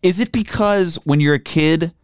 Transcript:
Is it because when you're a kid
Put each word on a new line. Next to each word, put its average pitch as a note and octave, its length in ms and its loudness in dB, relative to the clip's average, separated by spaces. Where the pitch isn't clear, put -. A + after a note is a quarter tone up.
Is F3+ 180 2
it A#3 140 -2
because G3+ 720 -2
when D3 160 2
you're D3 140 4
a C3 40 -2
kid D#3+ 540 0